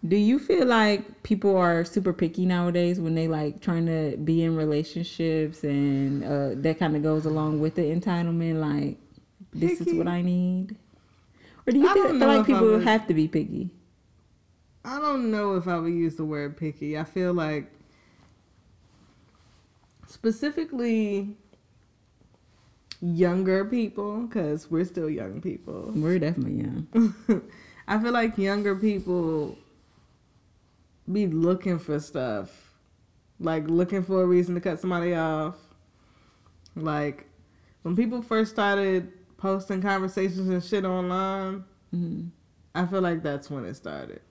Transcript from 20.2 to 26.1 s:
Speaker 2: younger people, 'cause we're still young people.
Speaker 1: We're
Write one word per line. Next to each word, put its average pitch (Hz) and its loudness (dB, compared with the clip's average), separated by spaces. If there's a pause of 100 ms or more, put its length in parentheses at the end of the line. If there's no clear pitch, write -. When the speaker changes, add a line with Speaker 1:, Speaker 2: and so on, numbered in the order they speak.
Speaker 2:
younger 180 2
people, 214 -4
'cause 160 -4
we're 165 0
still 175 -6
young 107 -8
people. - -10
Speaker 1:
We're 165 2